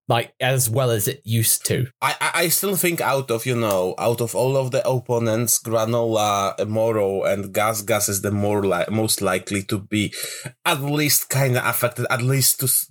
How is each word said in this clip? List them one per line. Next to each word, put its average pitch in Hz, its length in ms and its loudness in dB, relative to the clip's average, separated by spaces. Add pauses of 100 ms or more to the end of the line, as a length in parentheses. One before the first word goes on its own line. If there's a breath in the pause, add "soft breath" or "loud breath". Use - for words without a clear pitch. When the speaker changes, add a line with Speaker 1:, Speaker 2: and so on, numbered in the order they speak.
Speaker 1:
like, 117 320 0
as 127 300 2
well 123 200 2
as 110 160 0
it - 180 -4
used 113 420 0
to. 123 200 0 (140)
Speaker 2:
I, 143 200 0
I, - 140 -2
I 170 140 2
still 196 280 0
think 175 240 0
out 131 300 0
of, 117 140 -2
you 127 120 0
know, 95 420 0
out 113 220 0
of 117 140 -4
all 127 220 2
of 131 140 0
the 131 180 0
opponents, 117 720 0
Granola, 110 1040 0
Moro, 107 580 0
and 98 280 -2
Gas, 107 300 0
Gas 104 260 0
is 98 140 -4
the 101 80 0
more 104 340 0
li-, 90 260 2
most 110 300 0
likely 95 440 -2
to 107 140 -4
be 104 360 -2 (500 loud breath)
at 165 180 0
least 147 460 0
kinda 127 400 2
affected, 120 400 -2
at 120 140 0
least 131 380 2
to 131 60 -2
s-, - 240 -2